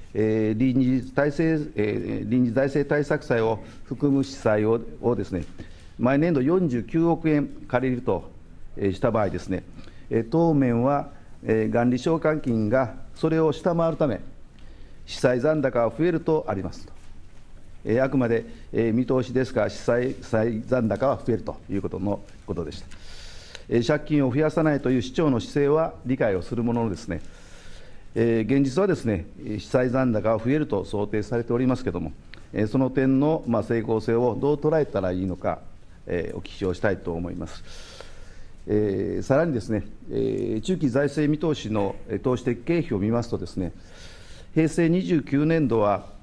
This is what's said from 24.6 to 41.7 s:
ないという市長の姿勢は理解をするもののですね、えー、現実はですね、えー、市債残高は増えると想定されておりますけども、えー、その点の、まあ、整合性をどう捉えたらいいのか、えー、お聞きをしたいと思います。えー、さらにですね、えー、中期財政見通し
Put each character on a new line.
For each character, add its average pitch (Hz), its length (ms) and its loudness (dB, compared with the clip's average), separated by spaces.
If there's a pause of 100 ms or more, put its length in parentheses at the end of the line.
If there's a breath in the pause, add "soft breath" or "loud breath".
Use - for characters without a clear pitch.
な 156 120 4
い 135 60 0
と 127 100 0
い 131 60 4
う 120 60 2
市 - 100 -8
長 160 160 2
の 120 120 2
姿 - 200 -2
勢 143 80 4
は 156 240 2 (140)
理 131 100 0
解 107 200 2
を 87 40 -2
す 110 160 -6
る 117 60 0
も 117 100 0
の 117 120 0
の 113 60 0
で 87 60 -4
す - 120 -10
ね、 82 120 -4 (920 loud breath)
え 113 340 2
ー、 - 20 0
現 139 140 4
実 135 160 0
は 202 60 4
で 180 80 2
す - 100 -4
ね、 101 220 0 (140)
え - 20 -14 (140)
ー、 - 20 -6
市 - 100 -10
債 127 220 2
残 131 220 2
高 107 180 2
は 110 80 2
増 123 140 0
え 151 60 2
る 151 80 0
と 92 200 -2
想 104 200 -2
定 107 160 -2
さ 120 140 -4
れ 120 80 0
て 120 80 -4
お 120 60 2
り 127 80 2
ま 123 100 4
す - 80 -8
け 101 60 -2
ど 87 100 -4
も、 80 100 -4 (440 loud breath)
え 104 100 2
ー、 - 20 4
そ 107 120 0
の 131 100 4
点 135 320 4
の、 156 260 2
ま 117 120 2
あ、 101 40 2
整 117 200 0
合 110 180 0
性 113 140 0
を 117 260 2
ど 139 120 2
う - 20 2
捉 156 260 2
え 139 60 2
た 98 160 -2
ら 90 100 0
い 92 100 -4
い 98 40 -2
の 90 100 -4
か、 92 220 -4 (480 soft breath)
え 87 260 -2
ー、 - 60 -8
お - 20 -8
聞 - 160 -12
き - 80 -4
を 92 80 0
し 87 80 -8
た 110 120 2
い 87 40 -2
と 85 160 -6
思 85 180 -4
い 90 60 -8
ま 87 100 -6
す。 - 160 -14 (1040 loud breath)
え 98 540 0
ー、 - 20 -4
さ 131 140 2
ら 160 80 4
に 165 80 0
で 117 80 0
す - 80 -8
ね、 104 140 0 (280)
え 107 460 -2
ー、 110 60 -4
中 185 160 0
期 147 100 2
財 139 200 2
政 147 220 2
見 151 80 2
通 156 220 0
し 107 100 -6